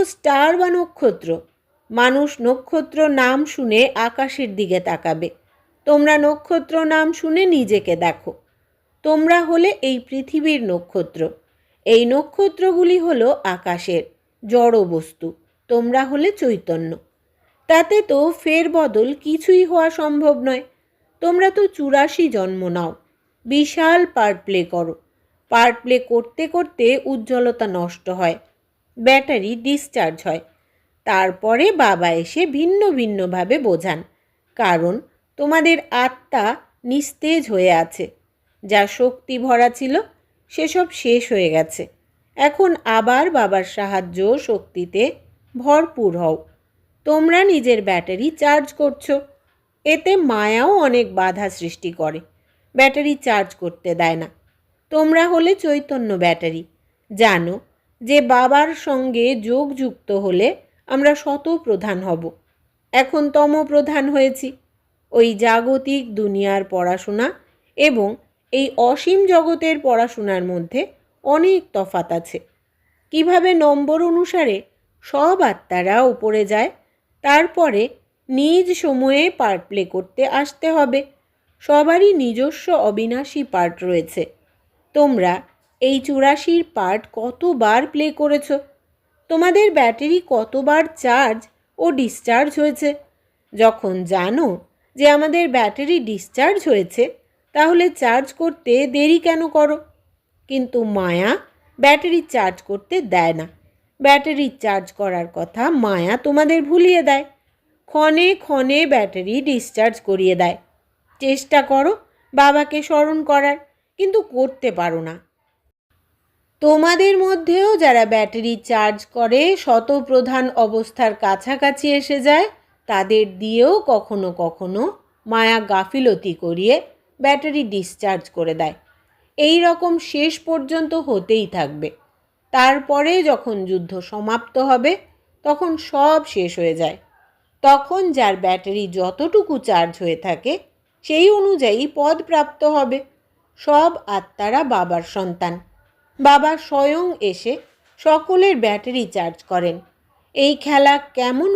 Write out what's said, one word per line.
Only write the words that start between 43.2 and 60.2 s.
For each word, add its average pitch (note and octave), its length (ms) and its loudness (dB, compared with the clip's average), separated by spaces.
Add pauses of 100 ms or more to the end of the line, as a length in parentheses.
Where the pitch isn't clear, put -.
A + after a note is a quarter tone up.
বাবার G3 420 0
সাহায্য F#3+ 460 -6 (180)
শক্তিতে F#3+ 680 -4 (520)
ভরপুর C#4 640 0
হও। E3 180 0 (680)
তোমরা D#4 380 2
নিজের B3 380 2
ব্যাটারি F#3 500 -4
চার্জ D4 420 0
করছো, C#4+ 420 -2 (720)
এতে D#4 260 0 (140)
মায়াও A3+ 540 2
অনেক B3 360 2
বাধা F#3 340 -2
সৃষ্টি F3 420 -10
করে, D#3+ 280 -6 (560)
ব্যাটারি C4+ 400 2
চার্জ G#3 400 -2
করতে F3 400 -8
দেয় E3 220 0
না। D#3+ 100 -10 (640)
তোমরা D#4 360 2
হলে E4+ 280 2
চৈতন্য D4 580 -4
ব্যাটারি। E3+ 480 -2 (500)
জানো F#3+ 440 0 (460)
যে B3+ 200 2
বাবার B3+ 540 4
সঙ্গে C4 500 -2 (100)
যোগ A#3+ 300 -2 (100)
যুক্ত B3+ 360 -8
হলে G3 360 0 (420)